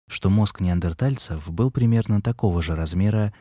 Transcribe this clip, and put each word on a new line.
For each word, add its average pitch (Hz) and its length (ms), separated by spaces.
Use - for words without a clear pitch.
что - 200
мозг 104 300
неандертальцев 87 880
был 107 220
примерно 117 500
такого 95 400
же 80 140
размера, 98 640